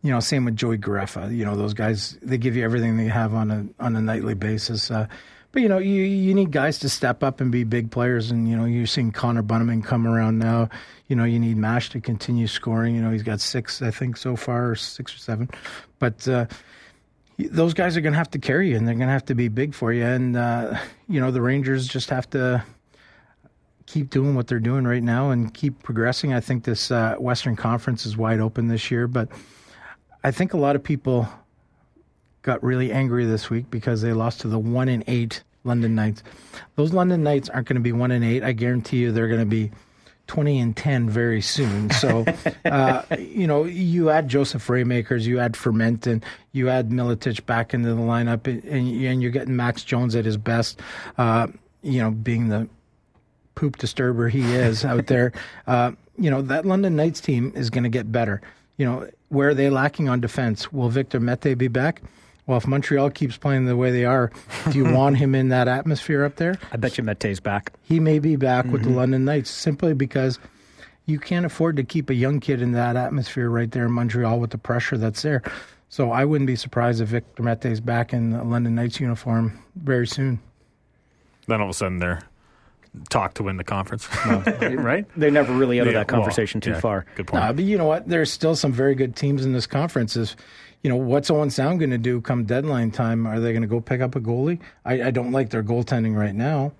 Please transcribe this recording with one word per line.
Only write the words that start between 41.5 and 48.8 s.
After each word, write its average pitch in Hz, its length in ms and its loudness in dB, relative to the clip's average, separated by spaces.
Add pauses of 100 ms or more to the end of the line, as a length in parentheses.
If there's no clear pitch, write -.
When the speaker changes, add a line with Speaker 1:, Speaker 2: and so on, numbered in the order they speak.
Speaker 1:
So, 127 340 2 (220)
Speaker 2:
<laughs> - 180 -6
Speaker 1:
uh, 139 380 2 (160)
you - 280 -2
know, 151 180 2
you 175 460 2
add 151 180 2
Joseph 131 380 0
Raymakers, 123 560 0
you 123 180 0
add 120 160 0
Ferment, 113 500 0
and 113 180 0 (280)
you 127 180 0
add 127 200 0
Miletich 120 560 -2
back 117 280 -2
into 117 200 0
the 113 60 0
lineup, 117 460 0
and, 120 180 -4 (400)